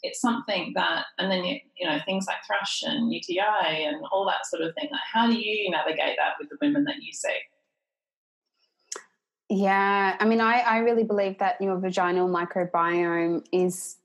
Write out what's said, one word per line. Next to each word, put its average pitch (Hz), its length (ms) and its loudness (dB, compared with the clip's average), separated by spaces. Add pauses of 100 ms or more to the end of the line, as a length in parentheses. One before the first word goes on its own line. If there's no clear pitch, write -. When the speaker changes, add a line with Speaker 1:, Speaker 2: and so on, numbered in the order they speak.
Speaker 1:
It's - 180 -6
something 220 540 -2
that, 175 320 -2 (120)
and 190 100 -2
then, 185 140 0
you, - 160 -4 (180)
you - 120 -6
know, 147 160 0
things 190 220 -4
like - 100 -4 (100)
thrush 202 380 -4
and - 260 -2
U - 100 -4
T 180 200 -2
I 202 300 2 (180)
and 147 200 -6
all 196 180 0
that - 180 -2
sort 160 160 -4
of 165 140 -2
thing. 147 140 -6
Like, - 120 -6 (100)
how 233 160 4
do 233 100 4
you 214 320 -2
navigate 151 480 0
that 151 220 0
with - 100 -12
the - 120 -14
women 143 240 2
that 143 180 -6
you - 80 -14
see? - 260 -4 (2000)
Speaker 2:
Yeah, 196 720 4
I 208 60 4
mean, 226 160 4
I, 233 180 4
I 233 200 2
really 233 240 4
believe 202 360 0
that 196 220 0
your 190 160 0
vaginal 180 520 2
microbiome 170 1200 0
is 180 540 0